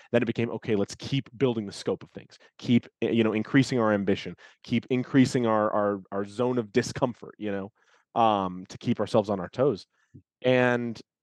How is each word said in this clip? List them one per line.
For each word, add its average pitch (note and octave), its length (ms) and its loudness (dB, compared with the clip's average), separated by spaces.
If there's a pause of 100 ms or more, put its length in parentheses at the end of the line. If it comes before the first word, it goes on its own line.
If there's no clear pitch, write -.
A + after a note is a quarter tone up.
(120)
then A#2+ 100 4
it A2+ 40 -2
became, A#2 240 -2
"Okay, G#2+ 260 -4
let's G2+ 200 -2
keep - 420 -6
building A2+ 280 0
the G2 60 -12
scope - 320 -6
of - 80 -20
things, - 260 -20 (200)
keep, - 280 2 (160)
eh, A#2 80 0
you A2+ 140 4
know, G#2+ 100 2
increasing B2+ 460 2
our G#2+ 140 4
ambition, F#2+ 420 -2 (280)
keep A#2 260 -2
increasing B2+ 560 2
our, G#2+ 260 2
our, G2+ 300 0 (100)
our G2+ 140 -4
zone B2 320 -2
of G#2+ 140 -6
discomfort," - 640 -2
you G#2 140 -4
know, - 680 -8
um, F#2+ 500 0
to - 80 -16
keep A#2+ 220 -2
ourselves G#2 300 0
on G2 100 -2
our E2+ 100 -8
toes. B2+ 360 -2 (560)
And B2 580 2 (220)